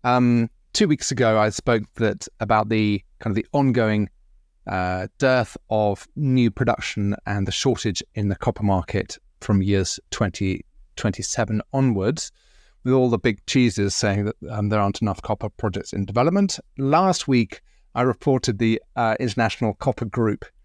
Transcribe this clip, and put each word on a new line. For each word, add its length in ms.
um, 480
two 140
weeks 220
ago 300
I 100
spoke 460
that, 320
about 300
the 320
kind 140
of 40
the 160
ongoing, 600
uh, 400
dearth 400
of 440
new 360
production 640
and 220
the 40
shortage 520
in 160
the 60
copper 260
market 560
from 220
years 360
twenty 520
twenty-seven 680
onwards, 580
with 80
all 160
the 100
big 260
cheeses 480
saying 300
that, 120
um, 200
there 100
aren't 220
enough 200
copper 280
projects 420
in 140
development. 540
Last 500
week, 340
I 100
reported 540
the, 240
uh, 240
International 540
Copper 320
Group 400